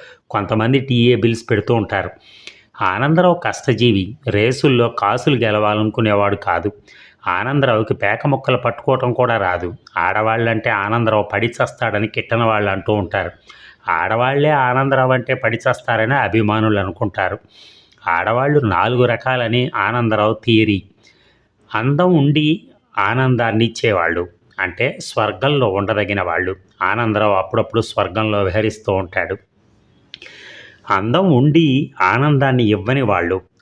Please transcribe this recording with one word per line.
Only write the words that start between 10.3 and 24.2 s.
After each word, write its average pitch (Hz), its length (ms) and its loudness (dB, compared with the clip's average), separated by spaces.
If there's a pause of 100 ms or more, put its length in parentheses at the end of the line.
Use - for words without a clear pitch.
ఆనందరావు 107 540 0
పడి 104 240 -2
చస్తాడని 113 600 -4
కిట్టన 117 360 -4
వాళ్ళు 104 280 0
అంటూ 98 220 -2
ఉంటారు. 95 380 -2 (580)
ఆడవాళ్లే 120 600 0
ఆనందరావు 131 640 2
అంటే 127 220 0
పడి 113 240 -2
చస్తారని 120 560 -2
అభిమానులు 107 680 2
అనుకుంటారు. 95 600 -4 (680)
ఆడవాళ్ళు 117 520 0
నాలుగు 113 460 2
రకాలని 120 720 -2
ఆనందరావు 110 580 0
థియరీ. 107 500 2 (920)
అందం 143 420 2
ఉండి 151 460 2 (340)
ఆనందాన్ని 113 680 0
ఇచ్చేవాళ్ళు, 87 600 -2 (320)